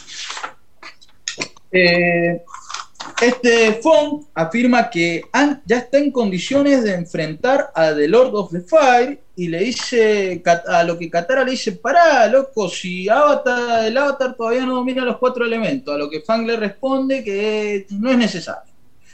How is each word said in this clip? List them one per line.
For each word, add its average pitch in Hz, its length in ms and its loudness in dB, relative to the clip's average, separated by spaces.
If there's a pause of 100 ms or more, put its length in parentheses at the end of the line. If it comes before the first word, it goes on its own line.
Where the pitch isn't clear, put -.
(1700)
Eh, 175 720 2 (800)
este 233 600 2
Fong 302 420 4 (100)
afirma 233 560 2
que 170 320 -2 (100)
Aang 285 320 0
ya 233 140 0
está 262 200 0
en 294 120 2
condiciones 247 720 0
de 202 100 0
enfrentar 170 800 -2
a 160 200 2
The 147 140 2
Lord 220 260 4
of 196 180 -4
the 175 80 -6
Fire 262 600 2 (140)
y 180 140 -6
le 165 100 -4
dice 214 880 0
Kat-, 170 240 0
a 170 160 2
lo 170 120 -2
que 170 140 -10
Katara 254 340 0
le 254 80 -2
dice, 220 200 -4
"Pará, 262 560 4
loco, 240 400 0
si 185 400 -8
Avatar, 240 800 2
el 226 100 -2
Avatar 269 400 -2
todavía 233 280 -2
no 254 120 -4
domina 254 280 -4
los 240 140 -4
cuatro 247 260 -2
elementos", 170 500 -4
a 147 40 -4
lo 147 100 -6
que 156 120 -10
Fang 226 260 -2
le 233 100 -2
responde 262 680 -4
que 208 680 -4
no 208 200 -2
es 247 80 4
necesario. 180 540 -4 (420)